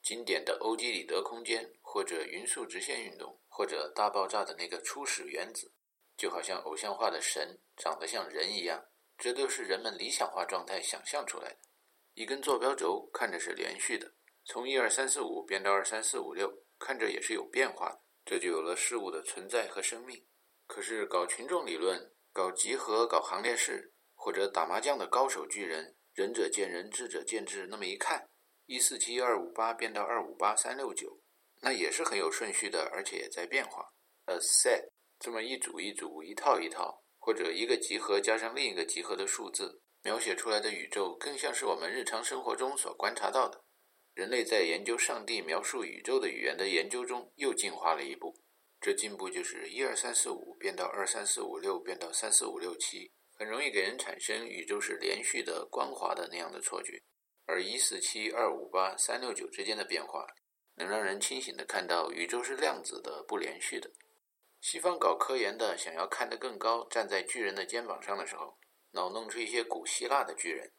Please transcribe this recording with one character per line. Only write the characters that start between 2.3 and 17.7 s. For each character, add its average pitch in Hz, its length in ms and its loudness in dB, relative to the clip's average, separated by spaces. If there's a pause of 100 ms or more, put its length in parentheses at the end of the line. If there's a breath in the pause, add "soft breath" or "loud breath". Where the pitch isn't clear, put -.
速 127 180 0
直 - 160 -6
线 123 240 -4
运 95 140 -12
动， - 200 -12 (100)
或 101 180 0
者 76 280 -4
大 104 140 4
爆 98 180 2
炸 101 160 0
的 87 140 -4
那 87 100 -6
个 85 140 -6
初 139 240 -6
始 - 220 -2
原 90 260 -6
子， - 220 -10 (420)
就 95 140 0
好 87 100 -2
像 90 200 -2
偶 76 140 -6
像 101 200 -2
化 107 160 2
的 80 100 -2
神 - 400 -2 (160)
长 - 220 -2
得 82 80 -4
像 95 240 -2
人 78 200 0
一 95 140 -2
样， 82 220 -2 (320)
这 123 140 2
都 135 140 2
是 120 180 -2
人 95 140 2
们 113 200 -4
理 113 120 -4
想 - 200 0
化 90 160 -2
状 90 180 -2
态 95 160 -2
想 - 240 -4
象 139 220 -2
出 - 120 -6
来 60 120 -8
的。 - 80 -18 (560)
一 113 120 -6
根 135 140 -2
坐 135 180 4
标 131 160 4
轴 90 380 0
看 113 180 0
着 85 80 -4
是 85 140 -4
连 85 260 -2
续 117 180 0
的， - 180 -8 (300)
从 123 240 -4
一 135 80 2
二 117 140 6
三 131 180 2
四 135 140 2
五 - 200 -2
变 95 200 0
到 98 100 6
二 98 100 6
三 110 200 0
四 - 160 0
五 90 160 -4
六， - 300 -2 (140)
看 131 200 -4
着 110 120 2
也 90 100 -2
是 - 120 -2
有 104 140 0
变 110 260 4